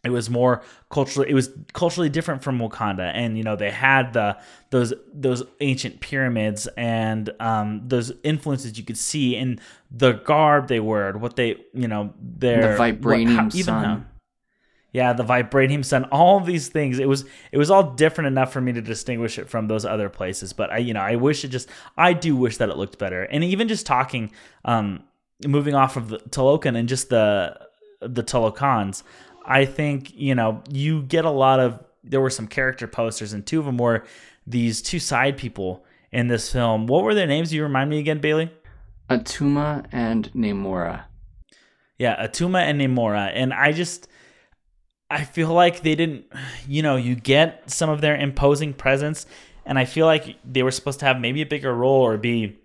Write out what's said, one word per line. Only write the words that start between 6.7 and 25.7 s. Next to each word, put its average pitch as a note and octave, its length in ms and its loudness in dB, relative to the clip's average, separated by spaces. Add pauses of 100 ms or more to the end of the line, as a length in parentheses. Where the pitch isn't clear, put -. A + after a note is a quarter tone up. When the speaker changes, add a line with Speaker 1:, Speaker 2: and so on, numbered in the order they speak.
Speaker 1:
and, A2 540 -2 (100)
um, G#2+ 440 -2
those B2 280 -2 (100)
influences C#3 560 -4
you A2 60 -14
could A2 120 -10
see B2+ 400 -2
in B2 240 -4 (300)
the B2+ 220 4
garb D3 560 2
they A#2+ 120 0
wore, G#2 320 0
what A2+ 240 -8
they, A#2 280 -2 (100)
you B2 140 -2
know, G#2 320 -4
their, A2+ 560 2
Speaker 2:
The A#2 60 4
vibranium A2+ 520 2
Speaker 1:
what, - 20 4
how, A2+ 120 2
even F3 160 -2
Speaker 2:
sun. A2 200 0
Speaker 1:
how, G#2+ 180 -2 (920)
yeah, B2 200 2
the A#2+ 120 0
vibranium C3 600 2
sun, C3+ 220 0
all F3+ 320 6
of F3 80 -2
these E3 220 -2
things. C3+ 320 -2
It C3+ 80 2
was, C3+ 160 2 (260)
it C3+ 80 0
was D3 120 4
all F#3 220 6
different D#3 360 2
enough C3 240 0
for C3+ 80 -4
me B2+ 120 0
to A#2 80 -4
distinguish A2+ 580 -6
it - 100 -12
from A2 180 -4
those A2 180 -2
other G#2 240 -2
places. F#2+ 440 -8
But - 180 -4
I, A2 80 -2
you A#2+ 160 -2
know, G2+ 60 -4
I G#2+ 160 0
wish C#3 280 2
it C3+ 40 -10
just, B2+ 200 -8 (280)
I F3 160 6
do D#3 240 0
wish B2 220 0
that A2+ 100 0
it D2 80 -4
looked G2 220 -8
better. F#2 260 -6
And D3+ 180 -2
even F#3+ 240 0
just G#3+ 180 -4
talking, B2+ 460 -2 (340)
um, G#2+ 380 0 (420)
moving C#3+ 300 0